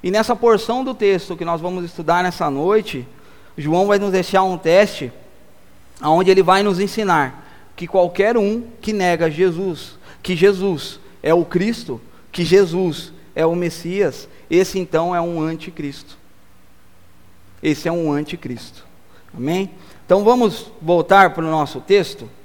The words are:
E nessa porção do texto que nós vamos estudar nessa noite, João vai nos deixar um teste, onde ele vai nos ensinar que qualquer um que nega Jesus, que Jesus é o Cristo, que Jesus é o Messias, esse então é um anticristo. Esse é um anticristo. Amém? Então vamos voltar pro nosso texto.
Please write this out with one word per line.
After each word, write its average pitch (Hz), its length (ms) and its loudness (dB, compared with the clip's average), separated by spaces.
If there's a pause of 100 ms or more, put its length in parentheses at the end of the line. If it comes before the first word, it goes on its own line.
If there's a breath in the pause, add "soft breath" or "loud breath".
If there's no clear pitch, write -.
E 175 80 -2
nessa 220 240 0
porção 233 480 0
do 254 100 -6
texto 196 440 0
que 170 80 -8
nós 170 160 -4
vamos 180 240 -6
estudar 170 360 -2
nessa 175 300 -2
noite, 156 560 -2 (500 soft breath)
João 165 300 0
vai 202 100 4
nos 202 140 0
deixar 190 320 2
um 185 140 -2
teste, 165 540 2 (920)
onde 170 260 4
ele 190 140 6
vai 185 180 4
nos 202 180 0
ensinar 185 600 0 (360 loud breath)
que 170 120 -10
qualquer 190 500 2
um 214 240 0 (180)
que 214 140 -4
nega 175 380 0
Jesus, 175 680 -2 (240 loud breath)
que 185 140 -4
Jesus 185 640 0 (240 soft breath)
é 156 100 4
o 170 100 4
Cristo, 175 560 -4 (320 soft breath)
que 175 140 -2
Jesus 175 680 2 (240 loud breath)
é 160 120 0
o 170 80 0
Messias, 175 720 -4 (180 soft breath)
esse 185 300 0
então 175 380 -2
é 175 40 0
um 170 220 -4
anticristo. 160 720 -10 (1500)
Esse 156 240 -2
é 165 40 -2
um 165 200 -2
anticristo. 143 760 -10 (500 soft breath)
Amém? 170 360 -4 (340 loud breath)
Então 196 180 2
vamos 226 560 0
voltar 175 520 4
pro 160 180 -6
nosso 147 320 -4
texto. 175 480 0 (160)